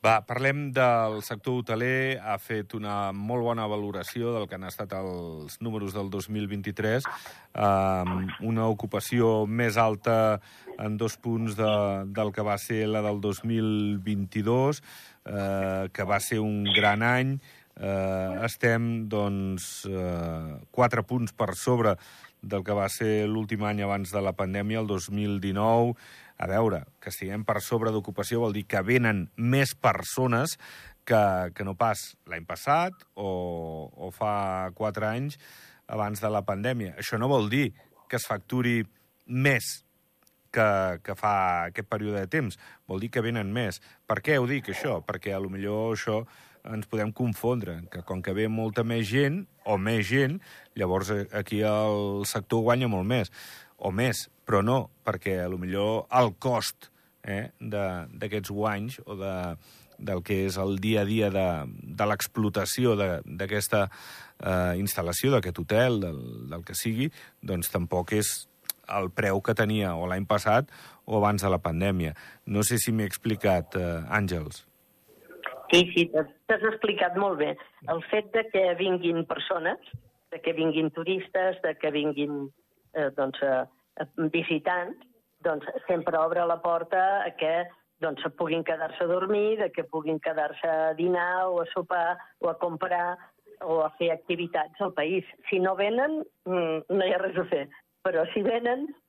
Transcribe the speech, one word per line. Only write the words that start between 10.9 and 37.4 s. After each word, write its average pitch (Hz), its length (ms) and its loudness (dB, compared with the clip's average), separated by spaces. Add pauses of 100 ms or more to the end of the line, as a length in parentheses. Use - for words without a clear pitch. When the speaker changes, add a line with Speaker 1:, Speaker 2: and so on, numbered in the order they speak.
Speaker 1:
dos 110 180 -2
punts 113 400 -2
de, 107 140 2 (420)
del 104 220 -2
que 107 100 -2
va 104 140 0
ser 110 300 -2
la 107 140 0
del 104 200 0
dos 101 240 -2
mil 107 580 2
vint-i-dos, 107 760 0 (420)
eh, 95 680 -2
que 104 100 -4
va 98 160 2
ser 110 240 -2
un 104 220 -2
gran 104 360 4
any. 127 360 2 (340)
Eh, 95 640 -2 (100)
estem, 117 640 0
doncs, 98 800 -2
eh, 85 720 -4 (120)
quatre 120 340 2
punts 120 280 -2
per 95 240 -2
sobre 117 400 2 (460)
del 101 200 -4
que 101 140 -2
va 98 160 0
ser 107 340 0
l'últim 107 380 -2
any 104 180 -2
abans 98 300 -2
de 101 100 0
la 95 140 0
pandèmia, 101 480 -2
el 107 40 -4
dos 95 220 -2
mil 101 300 0
dinou. 110 560 4 (420)
A 85 120 -4
veure, 98 320 2 (160)
que - 120 -12
estiguem 98 360 -6
per 104 160 0
sobre 113 320 0
d'ocupació 107 480 -2
vol 113 120 2
dir 101 140 -4
que 98 140 0
venen 110 560 2
més 127 380 2
persones 127 840 2 (480)
que, 95 480 4
que 104 100 -10
no 98 140 -6
pas 113 240 2 (260)
l'any 82 180 -8
passat 151 460 0 (200)
o, 85 840 -6
o 87 180 -12
fa 95 640 -2
quatre 107 340 -2
anys 131 300 -4 (500)
abans 104 320 -4
de 110 100 0
la 104 140 0
pandèmia. 104 540 -4
Això 107 240 -4
no 127 80 2
vol 120 200 4